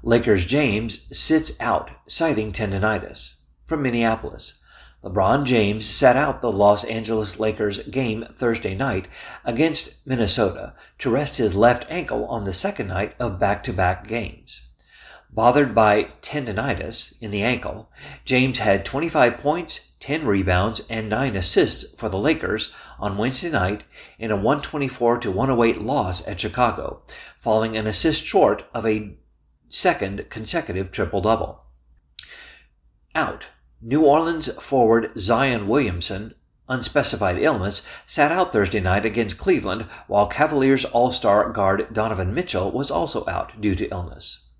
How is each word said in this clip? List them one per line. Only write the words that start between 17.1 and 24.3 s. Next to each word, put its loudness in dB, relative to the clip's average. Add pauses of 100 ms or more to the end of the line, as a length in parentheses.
in -10
the -2
ankle, -4 (360)
James 2
had 2
twenty-five 2
points, -4
ten -4
rebounds, 0
and -6
nine -2
assists 0
for -4
the -4
Lakers -2 (280)
on -4
Wednesday -2
night -2 (340)
in -6
a 2